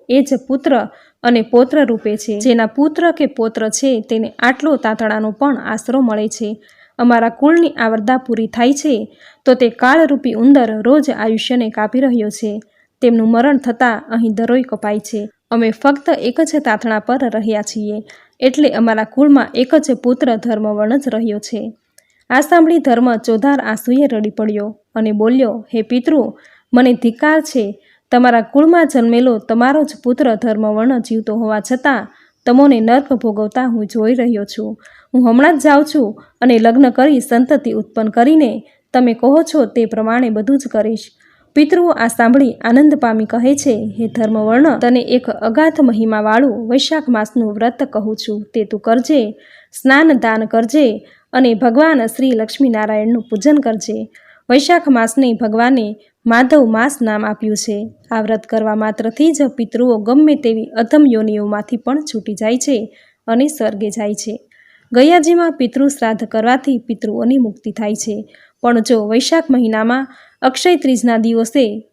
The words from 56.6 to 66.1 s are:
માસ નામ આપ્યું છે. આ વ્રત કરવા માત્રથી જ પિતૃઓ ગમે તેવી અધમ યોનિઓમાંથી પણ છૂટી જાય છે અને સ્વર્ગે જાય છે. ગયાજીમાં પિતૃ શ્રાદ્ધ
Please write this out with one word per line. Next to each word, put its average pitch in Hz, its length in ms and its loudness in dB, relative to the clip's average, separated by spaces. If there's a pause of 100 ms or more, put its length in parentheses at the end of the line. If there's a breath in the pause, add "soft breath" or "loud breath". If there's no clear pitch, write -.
માસ 226 380 -2
નામ 214 240 -2
આપ્યું 214 300 -4
છે. 214 380 -8 (160)
આ 226 120 -2
વ્રત 220 240 -4
કરવા 214 280 -2
માત્રથી 220 580 -2
જ 285 100 0 (140)
પિતૃઓ 233 420 0
ગમે 277 360 4
તેવી 226 320 -2
અધમ 233 460 2
યોનિઓમાંથી 208 640 -2
પણ 285 280 -4 (100)
છૂટી 208 200 -8
જાય 220 220 -2
છે 247 400 -4 (300 soft breath)
અને 240 200 2
સ્વર્ગે 214 440 -4
જાય 208 240 -4
છે. - 340 -12 (440 soft breath)
ગયાજીમાં 330 600 4
પિતૃ 269 360 0
શ્રાદ્ધ 226 360 -4